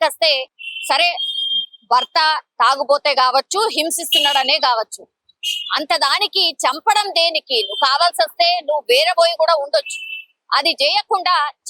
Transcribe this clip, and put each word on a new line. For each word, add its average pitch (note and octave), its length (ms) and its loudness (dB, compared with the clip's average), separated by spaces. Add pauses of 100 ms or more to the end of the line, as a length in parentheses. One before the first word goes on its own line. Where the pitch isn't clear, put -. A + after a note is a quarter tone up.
కస్తే C#4+ 460 -2 (400)
సరే, D#4 280 0 (720)
భర్త D#4 500 0 (200)
తాగుబోతే C4+ 540 2
కావచ్చు, C4+ 600 2
హింసిస్తున్నాడనే D4+ 800 0
కావచ్చు, B3 500 -2 (680)
అంత D#4 220 -2
దానికి E4+ 540 0
చంపడం D#4+ 580 0
దేనికి? D#4 600 -2
నువ్వు C4 200 0
కావాల్సి E4+ 340 2
వస్తే F4 420 0
నువ్వు D4 240 -2
వేరే D4+ 300 4
పోయి E4+ 200 4
కూడా D#4+ 140 4
ఉండొచ్చు. D4 440 -2 (600)
అది D4 140 0
చేయకుండా E4+ 840 0 (160)